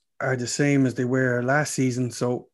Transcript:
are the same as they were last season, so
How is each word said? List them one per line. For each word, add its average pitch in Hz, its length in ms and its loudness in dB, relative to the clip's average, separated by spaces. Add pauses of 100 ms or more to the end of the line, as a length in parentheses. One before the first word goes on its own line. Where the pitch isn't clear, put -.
(200)
are 131 160 -2
the 120 100 -4
same 143 380 2
as 120 100 0
they 127 120 -2
were 123 360 2
last 139 300 0
season, 127 380 0
so 123 440 -4